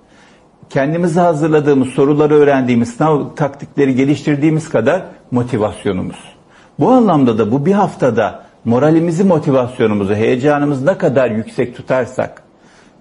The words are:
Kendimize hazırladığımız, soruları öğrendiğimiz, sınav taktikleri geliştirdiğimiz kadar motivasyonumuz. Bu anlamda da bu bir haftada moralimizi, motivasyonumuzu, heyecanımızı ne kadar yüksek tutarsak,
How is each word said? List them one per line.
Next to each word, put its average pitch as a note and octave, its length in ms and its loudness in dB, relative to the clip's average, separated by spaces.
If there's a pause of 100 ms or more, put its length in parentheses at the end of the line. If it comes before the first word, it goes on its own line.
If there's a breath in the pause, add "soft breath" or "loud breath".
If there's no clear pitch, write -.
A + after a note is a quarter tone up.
(720 soft breath)
Kendimize E3 500 -2
hazırladığımız, D3+ 680 2
soruları D3 460 2
öğrendiğimiz, B2+ 560 2
sınav D3+ 300 0 (160)
taktikleri C#3 580 -2
geliştirdiğimiz D3 760 0
kadar C#3 340 0 (280 loud breath)
motivasyonumuz. G#2+ 1040 -4 (440 soft breath)
Bu E3+ 120 2
anlamda D#3 480 2
da A2 140 0
bu C#3+ 140 -2
bir F#3+ 60 2
haftada B2+ 680 -2 (220 loud breath)
moralimizi, D#3+ 600 2
motivasyonumuzu, B2 920 0
heyecanımızı C3+ 720 0
ne F#3+ 120 0
kadar B2+ 320 0
yüksek A2+ 460 -6
tutarsak, - 680 -6 (560 soft breath)